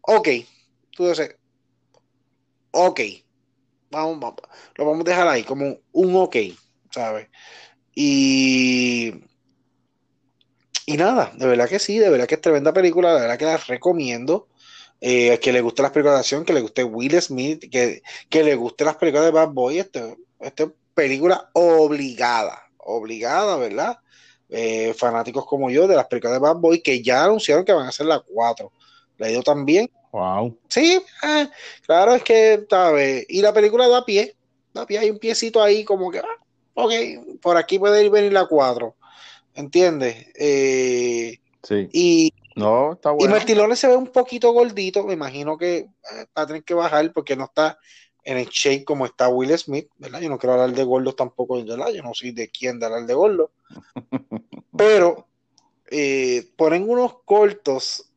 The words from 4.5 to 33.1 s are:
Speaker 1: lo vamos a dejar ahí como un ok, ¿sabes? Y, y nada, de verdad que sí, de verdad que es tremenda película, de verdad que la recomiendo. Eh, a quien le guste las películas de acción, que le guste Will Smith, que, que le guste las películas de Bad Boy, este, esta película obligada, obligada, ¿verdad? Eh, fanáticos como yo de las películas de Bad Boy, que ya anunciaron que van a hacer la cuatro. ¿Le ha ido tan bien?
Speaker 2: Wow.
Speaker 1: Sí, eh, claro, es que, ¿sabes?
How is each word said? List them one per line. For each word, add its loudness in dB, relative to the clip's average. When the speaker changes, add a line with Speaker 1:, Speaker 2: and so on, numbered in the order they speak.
Speaker 1:
lo -4
vamos -2
a -2
dejar 2
ahí -2
como -6
un 2
ok, 0
¿sabes? -8
Y, 0
y -4
nada, 0
de -2
verdad 2
que -2
sí, -4
de 6
verdad 2
que -2
es -6
tremenda 2
película, 2
de 4
verdad -2
que -4
la 0
recomiendo. -4
Eh, 2
a 2
quien 0
le 2
guste -2
las 0
películas 2
de 2
acción, -4
que 0
le 2
guste -4
Will -2
Smith, -8
que, -4
que 2
le 2
guste -6
las -2
películas 2
de 4
Bad 4
Boy, -4
este, -10
esta -6
película 0
obligada, 2
obligada, -4
¿verdad? -6
Eh, -4
fanáticos -4
como -4
yo 4
de 4
las 0
películas -4
de -2
Bad 2
Boy, 2
que -2
ya 2
anunciaron 2
que 2
van 0
a -10
hacer -6
la 2
cuatro. -4
¿Le -6
ha -2
ido -2
tan 0
bien? 2
Speaker 2:
Wow. -4
Speaker 1:
Sí, 2
eh, 0
claro, 4
es 0
que, 4
¿sabes? 2